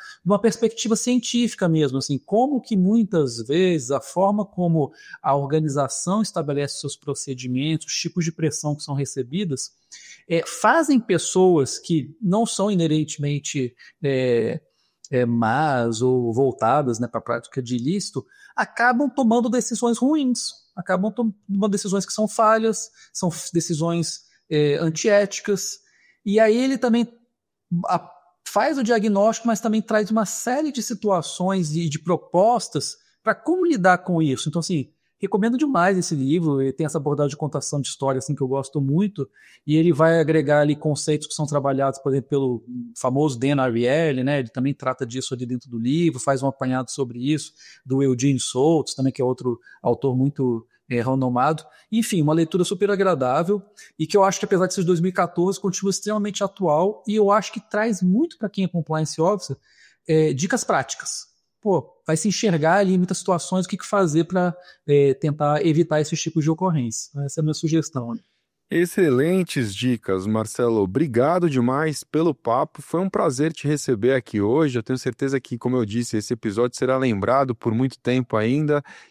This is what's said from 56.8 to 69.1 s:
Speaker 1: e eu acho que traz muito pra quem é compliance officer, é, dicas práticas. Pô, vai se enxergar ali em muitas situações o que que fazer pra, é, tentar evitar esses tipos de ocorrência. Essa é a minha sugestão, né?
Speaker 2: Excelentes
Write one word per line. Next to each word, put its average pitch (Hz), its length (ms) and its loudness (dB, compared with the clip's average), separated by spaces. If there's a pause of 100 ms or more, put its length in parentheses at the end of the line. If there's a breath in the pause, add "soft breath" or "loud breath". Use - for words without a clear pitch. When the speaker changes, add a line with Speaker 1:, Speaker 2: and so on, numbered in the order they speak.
Speaker 1:
e 208 80 0
eu 202 160 4
acho 208 200 2
que 214 80 -12
traz 214 400 -2
muito 220 380 2
pra 208 100 -6
quem 196 160 -4
é 170 40 -2
compliance 156 520 -4
officer, 175 360 0 (500 soft breath)
é, 156 260 4
dicas 175 300 -2
práticas. - 640 -4 (340)
Pô, 180 320 0 (140)
vai 160 100 0
se 214 120 -2
enxergar 175 480 2
ali 196 180 4
em 185 40 4
muitas 180 200 0
situações 185 480 -2
o - 20 -14
que - 80 -4
que - 80 -14
fazer 170 400 2
pra, 180 320 0 (300 loud breath)
é, 143 260 6
tentar 147 540 0
evitar 160 340 2
esses 156 220 -2
tipos 160 220 -2
de 156 60 2
ocorrência. 160 600 -2 (140)
Essa 139 160 -6
é - 20 0
a - 20 0
minha 151 80 0
sugestão, 147 640 -4
né? 113 60 -10 (500)
Speaker 2:
Excelentes 165 1040 0